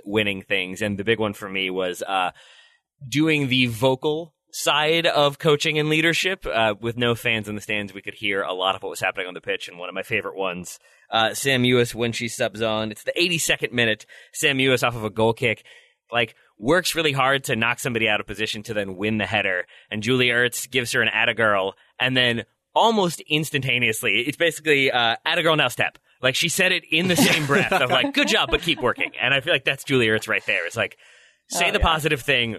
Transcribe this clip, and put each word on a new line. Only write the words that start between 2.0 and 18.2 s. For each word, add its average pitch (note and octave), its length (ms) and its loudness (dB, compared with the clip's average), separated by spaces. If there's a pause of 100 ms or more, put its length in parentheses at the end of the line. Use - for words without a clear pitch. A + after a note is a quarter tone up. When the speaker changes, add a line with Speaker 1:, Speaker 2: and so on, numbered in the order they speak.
Speaker 1:
uh, F#2 260 0 (800)
doing D3 400 2
the B2+ 200 2
vocal C3+ 640 0 (180)
side D#3+ 540 0
of C#3+ 320 2
coaching D3+ 420 2
and D3+ 100 0
leadership. E3 560 0
Uh, A2 340 2
with A2+ 180 -4
no A#2+ 160 2
fans A2 360 -2
in G#2+ 60 -6
the G2+ 60 -8
stands, G#2 320 -4
we G2 80 -12
could G2+ 120 -12
hear G2 280 -2
a F#2 120 -4
lot F#2 200 0
of F#2+ 100 -8
what F#2+ 60 -6
was E2 120 -10
happening F#2 260 -4
on F2+ 60 -12
the F#2+ 80 -12
pitch. - 260 -6
And F2 100 -16
one F2+ 120 -12
of F2 60 -12
my G2 80 -6
favorite G2 340 -6
ones, F2+ 420 -6 (320)
uh, A2 220 0
Sam C3 300 0
Mewis, B2 300 2
when A#2 200 -4
she A#2 160 -6
subs A2 320 -4
on, A2 300 -2
it's - 120 -16
the - 180 -4
eighty-second D#3+ 520 -2
minute, A#2 320 0 (280)
Sam C#3+ 240 0
Mewis C3 300 2
off A#2 80 -2
of A2 80 -8
a G#2+ 60 -2
goal A2 240 2
kick, A2+ 320 -2 (440)
like, A#2 260 -2 (220)
works D#3+ 380 2
really D#3 160 0
hard C3+ 340 2
to C3+ 120 -2
knock A#2+ 220 0
somebody A2+ 280 0
out G#2 140 2